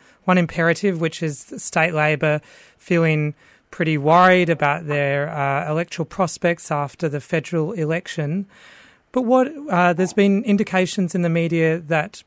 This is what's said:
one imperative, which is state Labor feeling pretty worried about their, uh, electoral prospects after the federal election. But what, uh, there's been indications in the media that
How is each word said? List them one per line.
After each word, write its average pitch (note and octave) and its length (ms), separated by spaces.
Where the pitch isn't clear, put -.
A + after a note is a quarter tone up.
one F#3 120
imperative, E3+ 640
which D#3+ 220
is D#3 340
state E3+ 380
Labor D3+ 480
feeling D#3 580
pretty D#3+ 260
worried F3 540
about D3+ 360
their, C#3+ 440
uh, C#3+ 400
electoral E3 340
prospects - 640
after D3 380
the C#3+ 120
federal D#3+ 520
election. E3 760
But B3+ 100
what, B3+ 260
uh, F3 220
there's F3+ 200
been G3+ 320
indications F#3+ 720
in F3+ 80
the E3+ 80
media E3 480
that D#3 480